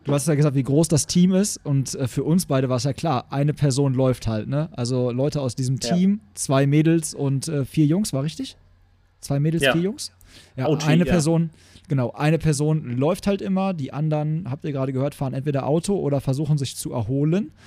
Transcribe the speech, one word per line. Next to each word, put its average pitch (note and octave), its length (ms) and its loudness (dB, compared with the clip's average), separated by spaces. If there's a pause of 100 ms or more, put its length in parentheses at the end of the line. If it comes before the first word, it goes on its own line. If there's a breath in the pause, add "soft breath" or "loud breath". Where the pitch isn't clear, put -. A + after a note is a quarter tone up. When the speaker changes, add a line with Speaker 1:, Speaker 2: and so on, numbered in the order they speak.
Speaker 1:
du C#3+ 100 -2
hast C#3+ 140 0
ja D#3 80 2
gesagt, C#3+ 200 2
wie C#3 60 2
groß C#3 260 2
das D3+ 200 0
Team F3+ 260 4
ist G3 320 0
und, C#3 300 -2
äh, C3+ 120 -2
für C#3 160 -4
uns F3 220 2
beide C3+ 240 0
war's B2 140 0
ja C#3 100 -2
klar, D3+ 380 -2
eine C#3+ 240 0
Person C#3 400 2
läuft C3 320 0
halt, A2 200 -4
ne? D3 260 -4
Also B2 360 -2
Leute C#3 320 -2
aus B2+ 140 -4
diesem C3 260 -2
Speaker 2:
Ja. A#2+ 140 0
Speaker 1:
Team, F#3+ 240 2 (160)
zwei C#3 320 2
Mädels D#3 480 2
und, C#3 320 -2
äh, C#3+ 180 -4
vier D#3+ 220 2
Jungs, F#3 260 0
war C3+ 100 -2
richtig? D#3+ 340 -8 (640)
Zwei C#3+ 180 -2
Mädels, D#3 240 0
Speaker 2:
Ja. C3+ 100 6
Speaker 1:
vier E3 80 2
Jungs? G#3+ 300 -4 (440 soft breath)
Ja, C3 120 -2
Speaker 2:
Ouchie, D#3 200 0
Speaker 1:
eine E3+ 180 6
Speaker 2:
ja. - 60 0
Speaker 1:
Person, E3 380 2 (400 soft breath)
genau, B2+ 260 0
eine D#3 220 2
Person D3+ 580 0
läuft D3 300 0
halt G3+ 160 0
immer, F#3+ 320 -2
die C#3 180 -6
anderen, D3+ 600 -2
habt C#3 140 -8
ihr D#3 60 -4
gerade C3+ 220 -4
gehört, C3+ 220 -2
fahren C3 180 -6
entweder C3+ 320 -2
Auto E3+ 340 0
oder C#3+ 220 0
versuchen C#3+ 380 0
sich - 180 -6
zu - 160 -8
erholen. D3 580 0 (140 soft breath)